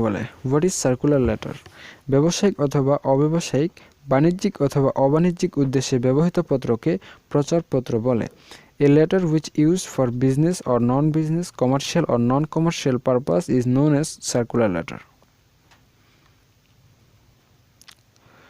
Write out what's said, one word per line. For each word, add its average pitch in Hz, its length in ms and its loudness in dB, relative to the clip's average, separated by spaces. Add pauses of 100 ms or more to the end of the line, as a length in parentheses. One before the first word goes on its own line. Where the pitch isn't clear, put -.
বলে? 107 160 -2 (300)
What 151 180 2
is - 140 -6
circular 139 460 2
letter? 113 260 -6 (560)
ব্যবসায়িক 170 440 2 (100)
অথবা 139 300 0 (160)
অব্যবসায়িক, 151 600 0 (400)
বাণিজ্যিক 170 420 2 (120)
অথবা 135 240 0 (160)
অবাণিজ্যিক 170 460 0 (100)
উদ্দেশ্যে 135 340 0 (100)
ব্যবহৃত 147 320 0 (120)
পত্রকে 131 420 -2 (400)
প্রচারপত্র 147 600 -2 (140)
বলে। 117 180 0 (640)
A - 100 6
letter 175 240 2 (120)
which 156 140 -2 (220)
used 180 240 0
for 131 140 0 (160)
business 151 340 2 (120)
or 123 80 2 (140)
non-business, 156 560 0 (140)
commercial 139 500 0
or 120 80 2 (120)
non-commercial 151 680 -2 (100)
purpose 147 380 0 (120)
is 123 60 0 (120)
known 147 160 2 (100)
as 156 60 -4 (240)
circular 117 460 0
letter। - 220 -8 (3500)